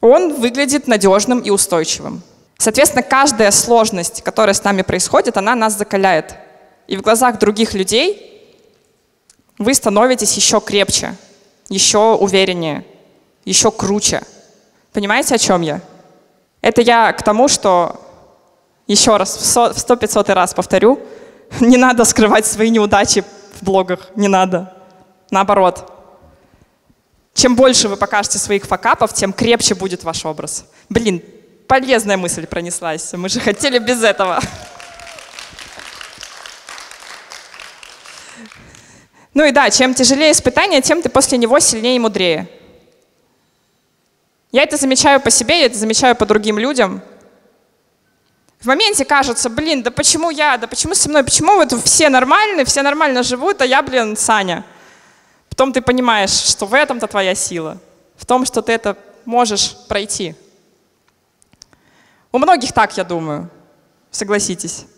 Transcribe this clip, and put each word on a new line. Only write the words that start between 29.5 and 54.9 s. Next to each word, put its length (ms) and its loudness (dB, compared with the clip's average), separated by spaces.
будет 300 -8
ваш 200 -8
образ. 380 -10
Блин, 340 0
полезная 480 2
мысль 320 -6
пронеслась. 640 -8
Мы 160 -8
же 140 -4
хотели 360 0
без 240 0
этого. 380 0
Ну 100 4
и 80 4
да, 200 4
чем 220 2
тяжелее 380 2
испытание, 480 2
тем 220 0
ты 80 -4
после 280 0
него 220 2
сильнее 380 0
и 20 0
мудрее. 500 -2
Я 100 4
это 140 -4
замечаю 420 2
по 120 0
себе, 280 0
я 60 4
это 120 0
замечаю 380 2
по 100 -2
другим 320 0
людям. 440 -2
В 60 -10
моменте 360 0
кажется: 460 0
«Блин, 340 -2
да 80 -4
почему 380 -2
я, 280 0
да 100 -6
почему 280 -6
со 140 -2
мной, 160 2
почему 300 2
вот 180 2
все 240 2
нормальные, 560 2
все 200 -2
нормально 380 0
живут, 400 -2
а 40 2
я, 160 2
блин, 340 -2
Саня?» 480 -2